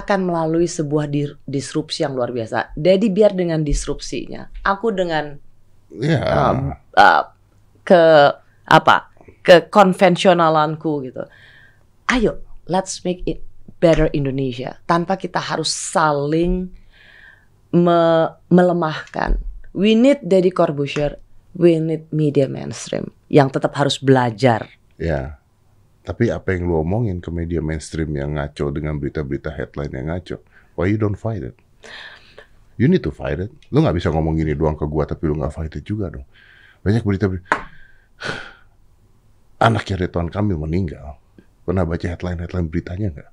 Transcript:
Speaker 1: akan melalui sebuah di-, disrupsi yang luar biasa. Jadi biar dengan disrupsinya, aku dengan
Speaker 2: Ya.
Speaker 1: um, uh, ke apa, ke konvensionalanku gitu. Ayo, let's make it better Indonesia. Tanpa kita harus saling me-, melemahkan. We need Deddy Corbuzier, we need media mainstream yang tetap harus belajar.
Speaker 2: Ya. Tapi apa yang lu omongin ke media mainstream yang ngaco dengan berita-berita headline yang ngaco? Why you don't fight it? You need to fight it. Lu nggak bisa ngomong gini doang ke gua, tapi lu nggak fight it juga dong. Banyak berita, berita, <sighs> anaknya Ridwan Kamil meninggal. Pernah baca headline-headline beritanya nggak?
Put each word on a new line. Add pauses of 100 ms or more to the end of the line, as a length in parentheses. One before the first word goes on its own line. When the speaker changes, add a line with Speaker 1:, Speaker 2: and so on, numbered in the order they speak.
Speaker 1:
akan
melalui
sebuah
di-,
disrupsi
yang
luar
biasa.
Jadi
biar
dengan
disrupsinya, (160)
aku
dengan (380)
Speaker 2:
Ya.
Speaker 1:
um, (240)
uh, (480)
ke (320)
apa, (320)
ke
konvensionalanku
gitu. (800)
Ayo, (240)
let's
make
it (400)
better
Indonesia.
Tanpa
kita
harus
saling (1040)
me-, (240)
melemahkan. (320)
We
need
Deddy
Corbuzier, (400)
we
need
media
mainstream (160)
yang
tetap
harus
belajar. (240)
Speaker 2:
Ya. (640)
Tapi
apa
yang
lu
omongin
ke
media
mainstream
yang
ngaco
dengan
berita-berita
headline
yang
ngaco? (400)
Why
you
don't
fight
it? (1200)
You
need
to
fight
it. (160)
Lu
nggak
bisa
ngomong
gini
doang
ke
gua,
tapi
lu
nggak
fight
it
juga
dong. (560)
Banyak
berita,
berita,
<sighs> (2250)
anaknya
Ridwan
Kamil
meninggal. (480)
Pernah
baca
headline-headline
beritanya
nggak?